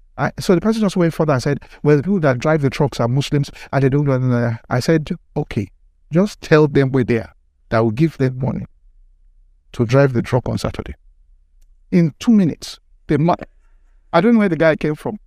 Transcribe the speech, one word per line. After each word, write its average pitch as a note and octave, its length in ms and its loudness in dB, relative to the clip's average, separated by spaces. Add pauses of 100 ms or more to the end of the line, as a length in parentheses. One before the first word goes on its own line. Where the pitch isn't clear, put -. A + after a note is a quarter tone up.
(180)
I, - 200 -4
so F#3 160 2
the E3+ 60 2
person A3 220 -2
just G3 140 -2
went E3+ 180 0
further D#3 180 0
and B2+ 100 0
said, C#3+ 180 -4 (220)
"Well, D3 140 4
the C#3 60 2
people F#3+ 180 -2
that C3+ 180 0
drive D3+ 220 0
the C#3 80 2
trucks C3+ 320 -2
are A#2 80 0
Muslims C#3 420 -2 (220)
and C3+ 100 0
they C#3 60 4
don't D3 160 0
do C#3+ 80 0
anything." A#2+ 460 0 (100)
I B2 120 -2
said, D#3+ 280 0 (260)
"Okay, A2 340 -6 (440)
just F#3+ 300 -2
tell D3+ 260 4
them C#3 240 0
we're C3 120 2
there, A2+ 280 -4 (380)
that A2+ 100 2
will A2+ 120 0
give D3+ 260 0
them B2+ 200 -2
money C3 280 -6 (1080)
to A#2+ 140 -2
drive C3+ 260 4
the B2+ 80 -2
truck - 300 -2
on A2 80 -4
Saturday." - 360 -8 (960)
In E3+ 280 2
two - 140 2
minutes, - 460 0 (280)
the D#3 100 0
man, D#3+ 200 2 (760)
I E3+ 80 4
don't A#3 140 4
know A3 60 4
where G3+ 100 2
the D#3+ 60 -4
guy D#3 200 2
came D3+ 200 -4
from. A#2+ 300 -10